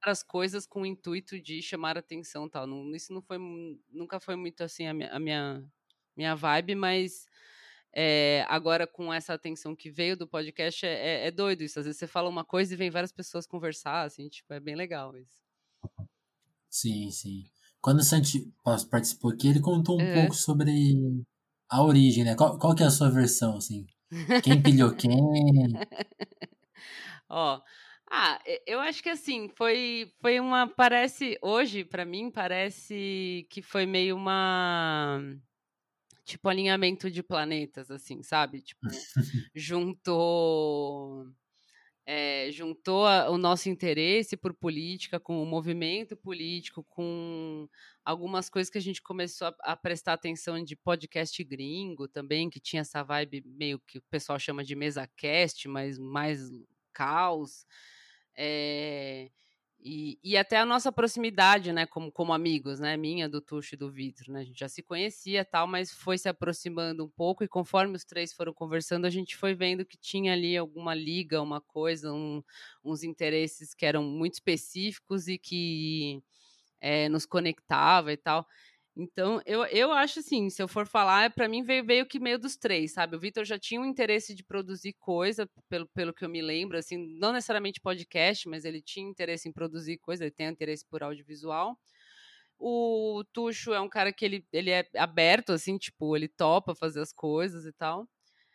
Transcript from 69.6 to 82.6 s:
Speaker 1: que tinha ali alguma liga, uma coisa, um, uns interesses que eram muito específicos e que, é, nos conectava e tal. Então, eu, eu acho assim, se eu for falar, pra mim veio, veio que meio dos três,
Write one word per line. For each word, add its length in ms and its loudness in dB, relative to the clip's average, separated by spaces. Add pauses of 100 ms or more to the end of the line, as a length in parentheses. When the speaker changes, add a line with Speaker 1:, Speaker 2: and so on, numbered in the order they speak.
Speaker 1:
que 120 -20
tinha 360 0
ali 220 2
alguma 380 -4
liga, 480 -2
uma 200 -4
coisa, 520 -4
um, 300 -6 (400)
uns 200 -4
interesses 720 -4
que 120 -4
eram 180 2
muito 320 -4
específicos 920 -4
e 120 -2
que, 840 -4 (580)
é, 300 0
nos 160 0
conectava 840 2
e 60 -4
tal. 300 0 (480)
Então, 500 -2
eu, 220 0
eu 260 2
acho 260 2
assim, 300 0
se 120 -6
eu 60 -2
for 180 -4
falar, 480 4
pra 140 0
mim 160 -2
veio, 220 0
veio 200 4
que 140 -6
meio 180 -2
dos 200 -8
três, 360 0